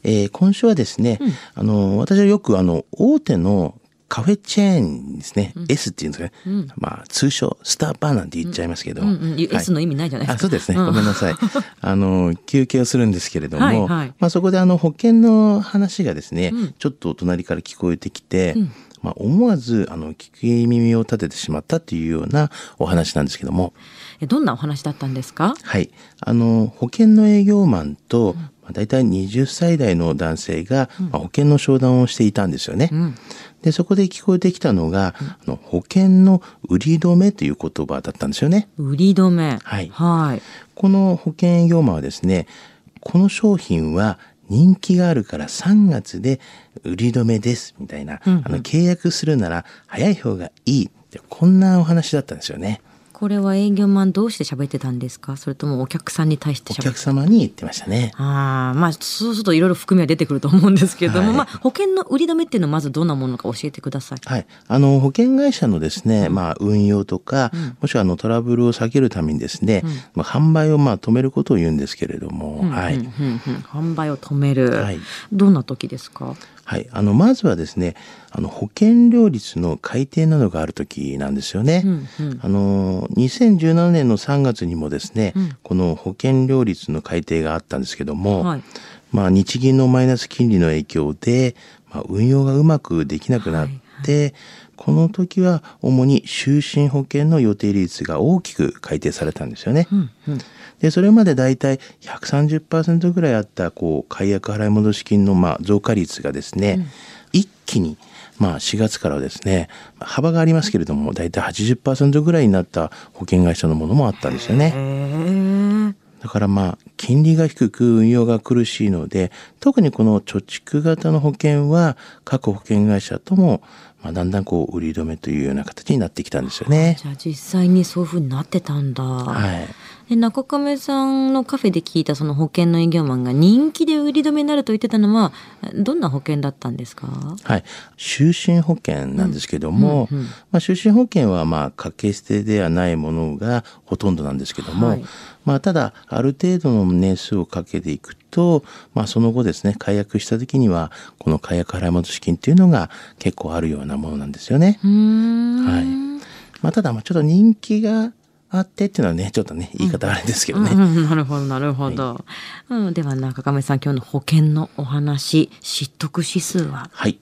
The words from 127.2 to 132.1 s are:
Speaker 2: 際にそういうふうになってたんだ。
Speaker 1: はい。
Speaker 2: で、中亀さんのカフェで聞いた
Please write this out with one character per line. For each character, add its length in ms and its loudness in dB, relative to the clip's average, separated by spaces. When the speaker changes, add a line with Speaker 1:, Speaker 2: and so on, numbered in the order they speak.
Speaker 2:
際 340 0
に 160 4
そ 160 -6
う 20 -2
い 40 -4
う 20 -12
ふ 80 -6
う 20 -2
に 100 -2
な 120 -4
っ 60 -8
て 120 -2
た 200 -6
ん 140 -4
だ。 100 -6
Speaker 1:
は 540 -4
い。 100 -8
Speaker 2:
で、 60 2
中 280 0
亀 340 -2
さ 280 -2
ん 280 0
の 100 0
カ 140 -6
フ 120 2
ェ 20 2
で 100 -2
聞 200 -4
い 20 -2
た 100 -2